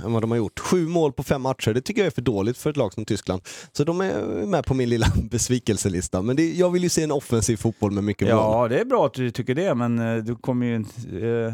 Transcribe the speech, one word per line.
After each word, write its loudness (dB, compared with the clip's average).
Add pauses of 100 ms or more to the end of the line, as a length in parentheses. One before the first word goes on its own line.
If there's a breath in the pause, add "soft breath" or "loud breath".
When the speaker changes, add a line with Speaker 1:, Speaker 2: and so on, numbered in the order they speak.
Speaker 1:
än -2
vad 0
de -2
har 0
gjort. -4
Sju 0
mål 2
på -8
fem -2
matcher, 0
det 2
tycker -2
jag 2
är 0
för -4
dåligt 0
för -4
ett -6
lag 0
som -8
Tyskland. -4 (300 loud breath)
Så 0
de 0
är -2
med 0
på 0
min 2
lilla 2 (120)
<laughs> -4
besvikelselista. 0
Men 0
det, 2
jag 2
vill 2
ju 2
se 2
en 0
offensiv 0
fotboll 0
med 0
mycket 0
mål. 6
Speaker 2:
Ja, 4
det 2
är 0
bra 4
att -4
du -2
tycker -2
det, 0
men, 2
eh, 0
du -4
kommer -2
ju 0
inte, -6 (540)